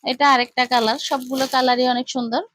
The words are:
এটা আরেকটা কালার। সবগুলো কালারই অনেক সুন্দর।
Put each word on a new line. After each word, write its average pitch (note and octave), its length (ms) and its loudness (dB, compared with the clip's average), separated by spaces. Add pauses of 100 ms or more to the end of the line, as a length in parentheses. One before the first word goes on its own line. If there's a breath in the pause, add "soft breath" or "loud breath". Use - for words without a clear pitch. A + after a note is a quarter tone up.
এটা C4+ 280 2
আরেকটা B3 340 0
কালার। A#3+ 320 0
সবগুলো C4 480 -4
কালারই B3+ 420 2
অনেক B3 200 -2
সুন্দর। B3 340 -4 (120)